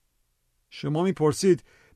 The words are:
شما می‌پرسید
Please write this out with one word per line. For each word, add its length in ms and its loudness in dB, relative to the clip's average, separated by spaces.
شما 320 -6
می‌پرسید 640 0